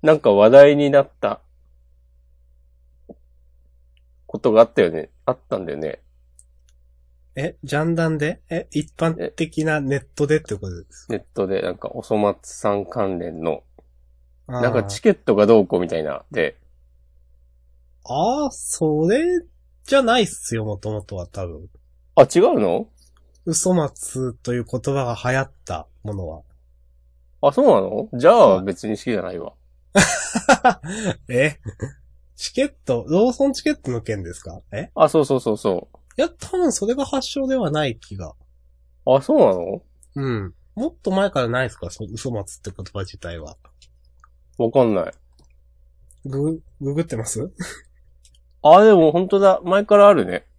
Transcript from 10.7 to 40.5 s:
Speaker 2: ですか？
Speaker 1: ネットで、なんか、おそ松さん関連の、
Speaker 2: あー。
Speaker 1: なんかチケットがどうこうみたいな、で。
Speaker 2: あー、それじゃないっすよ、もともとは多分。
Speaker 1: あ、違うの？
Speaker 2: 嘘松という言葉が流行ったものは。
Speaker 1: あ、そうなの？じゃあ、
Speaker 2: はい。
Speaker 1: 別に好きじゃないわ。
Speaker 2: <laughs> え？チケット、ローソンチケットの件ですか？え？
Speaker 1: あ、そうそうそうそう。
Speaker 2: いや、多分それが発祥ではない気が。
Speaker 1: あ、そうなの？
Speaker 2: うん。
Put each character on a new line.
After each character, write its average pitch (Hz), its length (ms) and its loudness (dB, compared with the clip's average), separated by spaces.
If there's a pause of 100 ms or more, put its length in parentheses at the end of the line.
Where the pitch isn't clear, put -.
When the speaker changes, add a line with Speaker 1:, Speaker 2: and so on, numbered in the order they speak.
Speaker 2:
で - 60 -20
す - 180 -20
か？ 117 60 -6
Speaker 1:
ネ 101 60 -6
ッ - 40 -14 (100)
ト 98 140 -2
で、 95 140 -4
な 90 100 -6
ん 90 60 -12
か、 - 120 -12
お - 140 -12
そ 110 140 -2
松 104 300 -2
さ - 260 -4
ん 101 120 -4
関 98 320 -4
連 85 240 -10
の、 80 220 -6 (840)
Speaker 2:
あ 127 120 -10
ー。 - 20 -2
Speaker 1:
な 123 80 0
ん 120 40 -4
か 117 100 -2
チ 101 180 -10
ケ 220 100 4
ッ - 20 2
ト 120 220 -2
が 104 100 4
ど 110 160 6
う 90 60 -2
こ 90 100 -2
う - 20 0
み 90 80 -4
た 82 100 -6
い 78 60 -6
な、 71 280 -10
で。 78 260 -4 (1500)
Speaker 2:
あ 233 440 -2
ー、 - 40 -4
そ 156 560 -2
れ 339 380 0 (400)
じ 269 100 0
ゃ 277 80 4
な 240 160 2
い 214 40 2
っ - 20 2
す - 300 -10
よ、 110 100 -4
も 104 120 -8
と 107 140 -8
も 107 100 -8
と 104 140 -16
は 90 120 -10
多 95 180 -10
分。 85 240 -16 (460)
Speaker 1:
あ、 143 80 8
違 - 160 2
う 262 200 2
の？ 107 300 -2 (560)
Speaker 2:
嘘 180 280 -2
松 131 600 -4
と - 200 -8
い 123 60 -4
う 117 100 -8
言 120 120 -8
葉 139 240 -4
が 117 180 -6
流 127 140 -2
行 135 60 -2
っ - 80 -10 (140)
た 80 220 -10 (160)
も 104 100 -10
の 95 140 -10
は。 80 140 -14 (1000)
Speaker 1:
あ、 143 100 4
そ 254 120 0
う 294 40 6
な 127 140 4
の？ 104 320 -6
じ 123 140 2
ゃ 190 40 8
あ、 156 240 6
Speaker 2:
は 92 60 -2
い。 95 40 -8
Speaker 1:
別 98 220 -8
に 107 100 -4
好 - 60 -16
き 123 80 -6
じ 107 60 -2
ゃ 90 40 -6
な 90 100 -10
い 90 80 -12
わ。 - 140 -14 (400)
Speaker 2:
<laughs> 220 1400 -2
え？ 135 280 0 (760)
チ - 180 -14
ケ 254 120 0
ッ - 80 -10 (120)
ト、 120 220 -4
ロ 196 220 2
ー - 40 -2
ソ 277 140 0
ン 269 60 -2
チ - 100 -12
ケ 302 80 0
ッ 294 100 -6
ト 127 100 -8
の 117 100 -6
件 101 220 -8
で 85 100 -12
す - 100 -18
か？ 82 180 -18 (100)
え？ 107 240 -10
Speaker 1:
あ、 151 140 4
そ 160 120 2
う 135 40 0
そ 135 120 -2
う - 20 -2
そ 110 140 -4
う 104 40 -6
そ 95 360 -4
う。 - 40 -20 (200)
Speaker 2:
い 254 40 -2
や、 349 80 0
多 - 280 -10
分 339 140 0
そ - 140 -6
れ 240 100 -2
が 277 100 -4
発 269 240 -6
祥 269 180 -6
で 262 80 -2
は 190 160 -2
な 151 140 -2
い 120 120 -6
気 - 200 -18
が。 82 160 -14 (720)
Speaker 1:
あ、 131 160 4
そ 302 140 0
う 285 40 4
な 175 140 6
の？ 90 280 -6 (340)
Speaker 2:
う 135 140 -6 (180)
ん。 90 60 -14 (220)